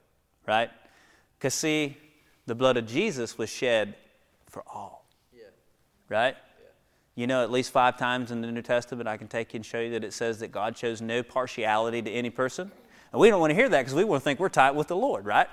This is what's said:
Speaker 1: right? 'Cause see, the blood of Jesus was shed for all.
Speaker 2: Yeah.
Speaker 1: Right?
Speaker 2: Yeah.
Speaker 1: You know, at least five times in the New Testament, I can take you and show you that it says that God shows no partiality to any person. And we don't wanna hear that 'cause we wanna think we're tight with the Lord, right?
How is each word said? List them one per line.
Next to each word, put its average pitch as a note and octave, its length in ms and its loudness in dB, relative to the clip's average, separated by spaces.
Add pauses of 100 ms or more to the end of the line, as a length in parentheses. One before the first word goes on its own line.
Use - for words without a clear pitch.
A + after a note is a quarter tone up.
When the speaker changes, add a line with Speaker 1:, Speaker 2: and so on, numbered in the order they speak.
(480)
Speaker 1:
right? A2 220 2 (720)
'Cause C3+ 140 -2
see, D3+ 440 -2 (480)
the A#2 100 -4
blood B2+ 220 4
of A2+ 100 -2
Jesus C3+ 500 -2
was A2 120 -4
shed A2 460 0 (520)
for - 200 -16
all. - 380 -16 (280)
Speaker 2:
Yeah. A#2 100 -20 (680)
Speaker 1:
Right? B2 260 2
Speaker 2:
Yeah. - 300 -20 (500)
Speaker 1:
You A#2+ 120 -2
know, C3 160 2
at A2 80 -2
least B2+ 200 0
five B2 260 4
times B2 340 -2
in A#2 100 -4
the A#2 100 -6
New A#2 100 -6
Testament, A#2+ 460 -4
I G#2+ 100 -4
can G#2+ 100 -16
take A2+ 260 -6
you A#2+ 40 -10
and A2 80 -10
show A#2 140 -8
you A#2 120 -4
that A2+ 120 -4
it G2+ 100 -10
says A#2 260 -4
that G2+ 120 -8
God G#2+ 260 -4
shows A#2 240 -4
no A#2 200 -2
partiality A#2 800 -2
to G#2+ 100 -8
any A#2+ 180 -4
person. C3 420 -4 (400)
And B2+ 100 0
we G#3+ 80 10
don't G3+ 100 4
wanna D#3 140 4
hear G3+ 160 4
that C#3 160 2
'cause C3 80 -6
we E3 100 2
wanna E3 180 2
think C#3 180 -2
we're F#3 100 0
tight C#3 220 6
with D3 160 -2
the F3 80 -4
Lord, F#3 300 -2
right? G#2 280 4